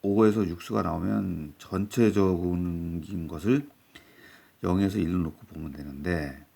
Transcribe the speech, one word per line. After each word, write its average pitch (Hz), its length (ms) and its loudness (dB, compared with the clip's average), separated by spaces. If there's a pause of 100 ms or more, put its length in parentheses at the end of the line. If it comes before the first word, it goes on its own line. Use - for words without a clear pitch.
오에서 104 460 4
육 87 140 -6
수가 110 200 -2
나오면 87 760 -2
전체적인 90 1700 0
것을 101 420 0 (920)
영에서 95 360 2
일로 85 200 0
놓고 76 280 -4
보면 80 240 -10
되는데 71 760 -6 (100)